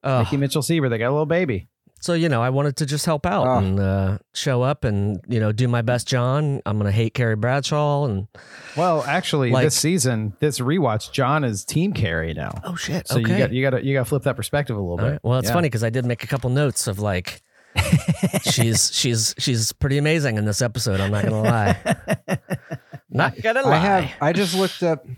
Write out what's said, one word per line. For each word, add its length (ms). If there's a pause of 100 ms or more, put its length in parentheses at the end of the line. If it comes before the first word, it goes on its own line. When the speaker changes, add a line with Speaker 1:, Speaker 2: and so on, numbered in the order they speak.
Speaker 1:
Oh. 160
Speaker 2:
Mickey 160
Mitchell 260
Sieber. 280
They 80
got 100
a 40
little 140
baby. 420 (320)
Speaker 1:
So, 140
you 140
know, 140
I 80
wanted 280
to 80
just 200
help 200
out 200
Speaker 3:
Oh. 120
Speaker 1:
and, 200
uh, 400 (160)
show 280
up 220
and, 440
you 100
know, 140
do 160
my 140
best, 260
John. 580
I'm 120
gonna 120
hate 240
Carrie 220
Bradshaw 680
and 200 (500)
Speaker 2:
Well, 300
actually, 460
Speaker 1:
Like 140
Speaker 2:
this 100
season, 640
this 180
rewatch, 540
John 320
is 200
Team 280
Carrie 420
now. 160 (140)
Speaker 1:
Oh, 100
shit. 340
Speaker 2:
So 120
Speaker 1:
Okay. 120
Speaker 2:
you 60
got, 140
you 100
gotta, 220
you 100
gotta 120
flip 180
that 120
perspective 400
a 40
little 120
Speaker 1:
All 120
Speaker 2:
bit. 80
Speaker 1:
right. 100
Well, 160
it's 100
Speaker 2:
Yeah. 60
Speaker 1:
funny 160
'cause 140
I 60
did 140
make 200
a 20
couple 240
notes 380
of, 100
like, 440 (340)
Speaker 2:
<laughs> 680
Speaker 1:
she's, 500
she's, 460
she's 340
pretty 260
amazing 400
in 60
this 180
episode. 380
I'm 120
not 120
gonna 180
lie. 960
Speaker 2:
<laughs> 0 (760)
Speaker 1:
Not 280
gonna 240
Speaker 3:
I 100
have, 280
Speaker 1:
lie. 180
Speaker 3:
I 100
just 220
looked 280
up 220 (140)